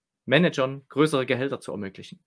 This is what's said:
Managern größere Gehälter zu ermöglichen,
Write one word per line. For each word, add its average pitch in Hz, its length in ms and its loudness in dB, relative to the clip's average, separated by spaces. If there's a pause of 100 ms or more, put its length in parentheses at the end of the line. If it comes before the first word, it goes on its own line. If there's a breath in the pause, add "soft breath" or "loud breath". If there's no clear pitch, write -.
(240)
Managern 139 640 2
größere 139 380 2
Gehälter 131 340 -2
zu - 100 -12
ermöglichen, - 560 -12